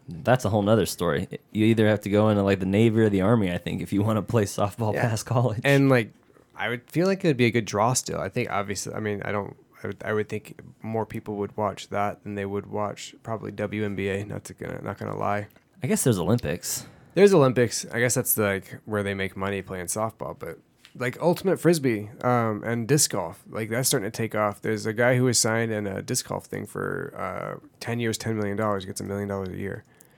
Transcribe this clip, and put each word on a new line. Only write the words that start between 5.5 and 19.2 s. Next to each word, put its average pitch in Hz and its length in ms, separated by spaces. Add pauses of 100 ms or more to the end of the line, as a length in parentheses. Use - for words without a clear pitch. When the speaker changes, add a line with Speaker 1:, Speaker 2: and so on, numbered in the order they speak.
Speaker 2:
And, 139 280
like, 120 200 (460)
I 107 140
would 120 200
feel 170 160
like 190 160
it 180 60
would 139 80
be 120 100
a 107 40
good 104 160
draw 107 260
still. 82 260
I 87 120
think, 120 200
obviously, 101 440
I 107 60
mean, 104 220
I - 100
don't, 101 220 (300)
I 101 40
would, 98 180
I 107 80
would 107 160
think - 280 (220)
more 110 240
people 110 320
would 101 180
watch 104 360
that 101 340
than 104 100
they 101 120
would 98 200
watch 104 560
probably 104 300
W 104 320
N 101 100
B 98 140
A. 98 160
Not 98 200
to 95 100
gonna, 82 280
not 104 160
gonna 104 200
lie. 101 300 (340)
Speaker 1:
I 127 40
guess 208 160
there's 117 160
Olympics. 87 680 (260)
Speaker 2:
There's 196 220
Olympics. 131 580
I 113 80
guess 120 140
that's, - 240
like, 98 480
where 107 160
they 98 100
make 95 240